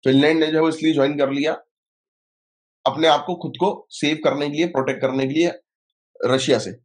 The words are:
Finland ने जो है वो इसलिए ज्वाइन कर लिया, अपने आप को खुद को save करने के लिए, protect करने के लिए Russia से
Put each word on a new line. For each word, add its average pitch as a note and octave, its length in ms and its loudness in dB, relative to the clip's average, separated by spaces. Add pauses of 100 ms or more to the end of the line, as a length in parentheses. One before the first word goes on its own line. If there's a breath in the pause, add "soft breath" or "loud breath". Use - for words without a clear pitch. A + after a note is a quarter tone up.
Finland C#3+ 360 4
ने D#3 80 2
जो D#3 60 -2
है D#3 80 2
वो D#3+ 80 4
इसलिए D#3+ 240 0
ज्वाइन C#3+ 240 0
कर C#3 140 0
लिया, C#3+ 220 -2 (1300)
अपने C#3+ 220 0
आप D3 200 4
को F3+ 80 -4
खुद - 240 -10
को F#3 300 -2
save D3+ 340 -2
करने D3 260 0
के D3 80 -8
लिए, E3+ 100 0
protect C3+ 340 -2
करने C3 260 -2
के C3+ 60 -6
लिए E3+ 180 0 (760)
Russia C3 340 2
से F#2+ 120 -8 (140)